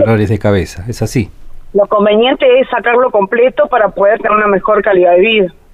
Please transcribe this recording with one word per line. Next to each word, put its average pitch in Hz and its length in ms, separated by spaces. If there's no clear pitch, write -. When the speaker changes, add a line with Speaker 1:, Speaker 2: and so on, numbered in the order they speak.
Speaker 1:
dolores 107 240
de 107 80
cabeza, 95 520
es - 120
así. 110 300
Speaker 2:
Lo 202 140
conveniente 220 580
es 254 100
sacarlo 240 400
completo 240 580
para 220 220
poder 202 300
tener 214 180
una 214 100
mejor 202 360
calidad 180 300
de 175 80
vida. 208 320